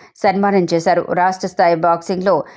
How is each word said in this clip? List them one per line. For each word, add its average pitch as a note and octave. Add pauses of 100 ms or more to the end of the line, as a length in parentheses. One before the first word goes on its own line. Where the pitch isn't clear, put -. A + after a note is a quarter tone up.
(160)
సన్మానం G3
చేశారు. E3+
రాష్ట్ర F#3
స్థాయి E3+
బాక్సింగ్లో E3+ (140)